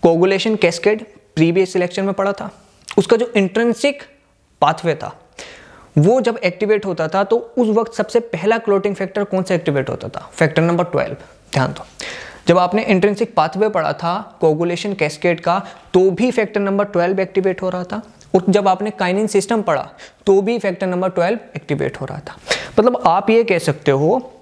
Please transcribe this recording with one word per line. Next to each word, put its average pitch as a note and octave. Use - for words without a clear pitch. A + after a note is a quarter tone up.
कोगुलेशन F#3
कैस्केड G#3
प्रीवियस E3+
लेक्चर F3+
में G3
पढ़ा G3
था, -
उसका A3+
जो A#3
intrinsic A3+
pathway D#3+
था, -
वो G#3
जब A3+
activate G3+
होता E3
था, F#3+
तो A3+
उस B3
वक्त A3
सबसे -
पहला A3
clotting G3+
factor G3
कौन F#3+
सा F3+
activate C#3+
होता B2
था? -
Factor D#3+
number E3+
twelve। C#3+
ध्यान C#3
दो, -
जब F3
आपने F3+
intrinsic G3+
pathway F#3
पढ़ा D#3+
था F3+
कोगुलेशन E3+
कैस्केड E3
का, F3+
तो F#3
भी A#3
factor G#3+
number G3+
twelve F#3
activate F#3+
हो F#3
रहा F3+
था, G3+
और F3+
जब G3
आपने F#3+
kinene G3+
system G#3
पढ़ा, D#3
तो G3
भी A3+
factor F#3+
number F3+
ट्वेल्व F3+
activate C#3+
हो C3
रहा -
था। -
मतलब, B3
आप F#3+
ये A3+
कह F#3
सकते D3
हो D#3+